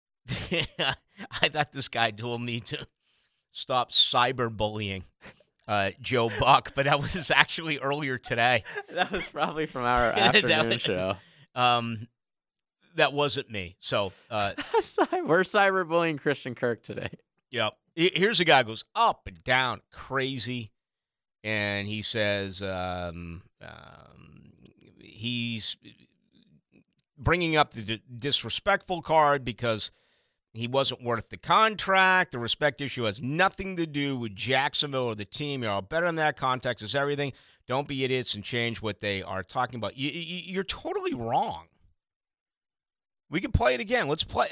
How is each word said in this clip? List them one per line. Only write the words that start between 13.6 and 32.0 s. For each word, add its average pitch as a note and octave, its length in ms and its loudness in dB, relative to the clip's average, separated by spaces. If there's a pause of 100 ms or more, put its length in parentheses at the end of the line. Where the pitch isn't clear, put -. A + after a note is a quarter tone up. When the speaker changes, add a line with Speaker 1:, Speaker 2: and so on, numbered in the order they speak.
Speaker 1:
So, G#2 320 0 (180)
uh, G2+ 260 0
Speaker 2:
<laughs> C#4+ 80 -8 (480)
We're F#3 320 2
cyberbullying E3+ 760 2
Christian C3+ 360 -4
Kirk A#2+ 280 -2
today. - 260 -8 (420)
Speaker 1:
Yep. A2 260 -2 (160)
He-, E3+ 200 2
here's G3 260 2
a F3 60 2
guy C#3 180 8
who G#2+ 60 -6
goes A2 140 -10 (120)
up A3 320 0
and F#2 160 -18
down, B2+ 380 0 (100)
crazy, B2+ 800 -6 (720)
and G#2 440 -2
he G#2+ 140 -6
says, G2+ 600 -2
um, F2+ 840 -6 (180)
um, - 920 -20 (480)
he's A#2 800 -6 (1400)
bringing D#3+ 380 2
up D3 180 4
the A#2 80 -10
d-, A2 200 -6 (140)
disrespectful D#3 840 -2
card C#3+ 440 4
because A2+ 460 -2 (600)
he A#2 140 -6
wasn't C3 360 0
worth A#2 260 -2
the F#2+ 80 -14
contract. F#3+ 920 4